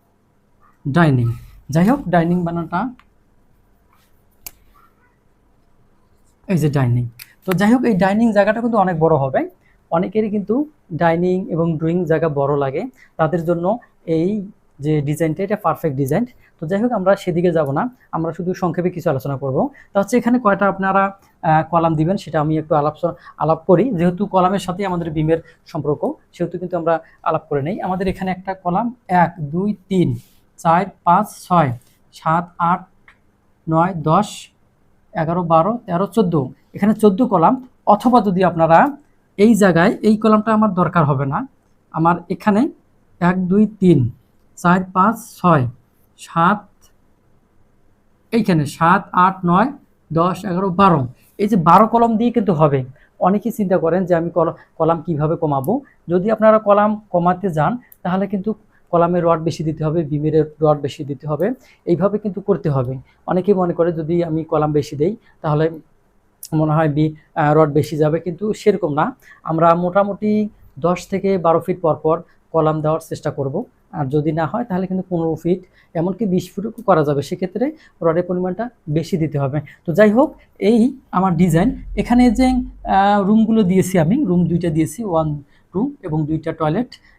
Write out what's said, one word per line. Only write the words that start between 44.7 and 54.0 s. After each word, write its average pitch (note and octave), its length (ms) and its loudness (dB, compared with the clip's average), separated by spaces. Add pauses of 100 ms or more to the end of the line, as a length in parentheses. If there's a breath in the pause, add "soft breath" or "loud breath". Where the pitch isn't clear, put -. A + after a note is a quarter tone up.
পাঁচ, G#3 240 2 (200)
ছয়, D#3 280 2 (560)
সাত, F#3 400 0 (1700)
এইখানে F#3+ 340 2
সাত, F3+ 360 2 (100)
আট, F#3 320 2
নয়, F#3 240 2 (420)
দশ, E3+ 340 0
এগারো, F#3+ 260 -2
বারো, F3+ 300 4 (380 soft breath)
এই G3+ 100 0
যে A3 80 2
বারো F3 300 6
কলাম A#3 300 2
দিয়ে A#3+ 140 0
কিন্তু G#3 220 0
হবে। C#3+ 280 2 (400 soft breath)
অনেকেই G3+ 320 0
চিন্তা F#3+ 260 0
করেন E3 260 0